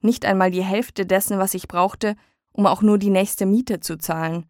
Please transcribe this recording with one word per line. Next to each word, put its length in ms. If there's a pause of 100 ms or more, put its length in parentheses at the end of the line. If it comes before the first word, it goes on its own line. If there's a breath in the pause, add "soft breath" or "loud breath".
Nicht 240
einmal 240
die 140
Hälfte 420
dessen, 340
was 140
ich 140
brauchte, 480 (380 soft breath)
um 120
auch 160
nur 160
die 120
nächste 360
Miete 340
zu 180
zahlen. 520